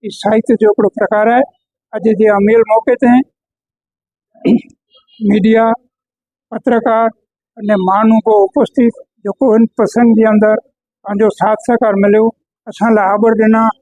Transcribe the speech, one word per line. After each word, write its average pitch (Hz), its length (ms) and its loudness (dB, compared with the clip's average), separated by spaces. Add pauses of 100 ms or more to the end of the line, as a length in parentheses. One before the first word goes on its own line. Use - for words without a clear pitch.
هي 208 60 -10 (100)
ساهتيہ 220 400 0
جو 214 100 2
هڪڙو 208 260 0
پرڪار 214 360 -2
آهي. 254 120 2 (480)
اڄ 220 160 -4 (120)
جي 214 60 2 (120)
اميل 220 320 2
موقعي 220 320 0
تي 240 100 4 (2000)
ميڊيا، 220 460 2 (840)
پترڪار 226 540 -2 (500)
ان 208 140 -6 (140)
ماڻهو 220 420 2
ڪو 214 160 2
اپستثت 233 560 -2 (280)
جيڪو 202 280 -4
هن 226 100 2 (140)
پرسنگ 226 400 0
جي 220 140 2
اندر 214 220 2 (500)
پنهنجو 208 340 -2
ساٿ 214 280 -2
سهڪار 226 360 -2
مليو، 214 240 2 (400)
اسان 220 280 -2
لاءِ 196 200 0
آٻر 220 260 0
ڏنا 220 220 2 (200)